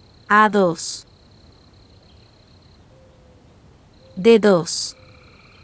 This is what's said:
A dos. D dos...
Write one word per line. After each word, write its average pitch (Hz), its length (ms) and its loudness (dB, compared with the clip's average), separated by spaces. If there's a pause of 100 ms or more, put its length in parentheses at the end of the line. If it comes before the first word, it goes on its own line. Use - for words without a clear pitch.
(280)
A 214 200 2
dos. 190 580 -4 (3000)
D 220 220 4
dos... 190 580 -2 (680)